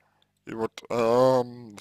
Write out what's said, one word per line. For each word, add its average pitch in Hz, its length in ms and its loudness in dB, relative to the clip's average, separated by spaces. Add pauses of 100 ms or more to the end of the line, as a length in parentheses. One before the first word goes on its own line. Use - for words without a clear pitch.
(460)
И - 80 -12
вот, 113 360 -8
эм, 120 920 0